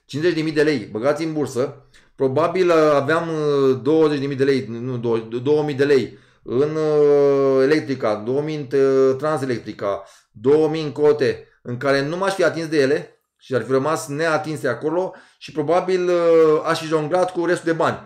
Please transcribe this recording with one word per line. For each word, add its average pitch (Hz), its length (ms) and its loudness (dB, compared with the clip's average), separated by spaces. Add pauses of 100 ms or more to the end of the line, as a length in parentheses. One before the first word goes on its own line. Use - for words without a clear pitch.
cincizeci 156 300 -2
de 156 60 -4
mii 156 100 -4
de 147 120 2
lei 143 280 0
băgați 143 320 -2
în 160 100 -6
bursă, 135 520 -4 (300)
probabil 170 560 0
aveam, 156 580 2
uh, 143 520 2
douăzeci 151 380 2
de 135 60 -4
mii 143 100 -6
de 131 80 0
lei, 135 220 0
nu, 117 320 -8 (440)
două 147 220 0
mii 147 100 -4
de 135 120 2
lei 139 320 0 (260)
în, 147 320 -2
uh, 143 840 2
Electrica, 135 540 0 (100)
două 131 160 -2
mii 156 140 -6
în, 139 240 -2
uh, 135 360 4
Transelectrica, 123 880 -6 (280)
două 147 380 2
mii 160 140 -4
în 147 80 -6
Cote, 147 560 0 (140)
în 123 160 -10
care 139 300 0
nu 165 100 -6
m-aș 190 160 -2
fi 190 100 0
atins 156 240 -2
de 151 140 0
ele, 147 380 -2 (220)
și 131 140 -6
ar 113 80 -2
fi 113 80 -6
rămas 139 360 -2
neatinse 151 600 -4
acolo 160 460 -4 (240)
și - 140 -20
probabil, 175 580 0
uh, 165 560 4
aș 160 140 -2
fi 160 60 -10
jonglat 156 460 0
cu 170 140 -4
restul 165 260 -2
de 160 60 -2
bani. 143 280 -2